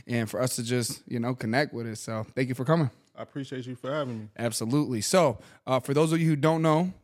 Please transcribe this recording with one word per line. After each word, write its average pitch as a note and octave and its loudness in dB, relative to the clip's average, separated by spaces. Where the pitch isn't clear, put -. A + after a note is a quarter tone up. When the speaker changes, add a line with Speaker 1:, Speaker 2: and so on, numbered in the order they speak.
Speaker 1:
and A#2 0
for G2 -4
us B2+ 0
to B2 -4
just, A#2+ -2
you A#2+ -4
know, A#2 -2
connect B2 -2
with A#2 -8
it. A2 -8
So A2 -6
thank B2+ 0
you B2+ -4
for C3 -4
coming. D#3 2
Speaker 2:
I A2+ -12
appreciate C3 -10
you B2+ -10
for B2+ -8
having C3 -4
me. G#2+ -12
Speaker 1:
Absolutely. A#2 0
So, D3+ 4
uh, C3 2
for C#3 -4
those D#3+ 4
of E3 2
you D#3+ 4
who D#3+ 4
don't D#3 2
know, D#3+ 4